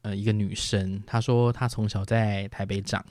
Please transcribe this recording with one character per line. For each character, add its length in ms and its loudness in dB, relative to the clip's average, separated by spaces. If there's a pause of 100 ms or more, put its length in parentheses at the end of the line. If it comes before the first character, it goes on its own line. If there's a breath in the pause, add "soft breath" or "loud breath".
呃， 120 -4
一 100 -2
个 80 4
女 220 2
生， 520 -2
她 120 0
说 340 4
她 160 -2
从 200 -2
小 160 -2
在 440 0
台 180 -6
北 160 -2
长 280 -4